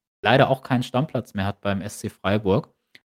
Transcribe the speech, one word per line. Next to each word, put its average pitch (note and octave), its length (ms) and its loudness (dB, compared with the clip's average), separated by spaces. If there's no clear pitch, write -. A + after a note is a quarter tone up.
leider B2 260 4
auch C3+ 140 -2
keinen B2 220 -2
Stammplatz - 500 -4
mehr G2 120 -2
hat G2+ 140 -6
beim G2 200 -2
S - 180 -12
C G#2+ 100 -8
Freiburg. G2+ 640 0